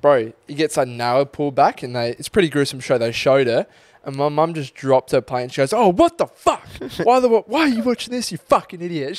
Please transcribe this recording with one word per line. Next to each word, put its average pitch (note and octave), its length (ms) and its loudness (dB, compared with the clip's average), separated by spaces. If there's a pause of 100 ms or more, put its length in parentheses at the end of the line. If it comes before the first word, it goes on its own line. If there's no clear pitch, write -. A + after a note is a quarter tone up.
bro, B2+ 320 2 (140)
he D3 80 -14
gets D3 220 -2
a C#3+ 100 0
nail A#2+ 400 0
pulled C#3+ 280 -6
back, C#3 280 2
and B2 120 -10
they, A#2+ 160 -2
it's B2+ 180 -10
a - 20 -12
pretty F#3+ 180 2
gruesome C#3+ 320 -2
show. B2+ 180 0
They A#2 140 0
showed C3+ 340 2
her, B2 200 0 (380)
and C3+ 120 -12
my C#3+ 120 -2
mum D#3 260 0
just D3 200 -10
dropped C3+ 380 0
her C#3 80 2
plate, B2+ 240 -6
and B2+ 80 -10
she - 80 -8
goes, C3+ 120 0
Oh, A3 160 4
what D#4 300 2
the F3+ 80 0
fuck? - 400 -2 (360)
Why B3 180 4
the, B3+ 80 2
why A3+ 320 2
are D#4+ 80 2
you A#3 140 0
watching A#3+ 300 -4
this, B3 200 -6
you E3 60 -10
fucking - 420 -2
idiot? E3+ 380 -8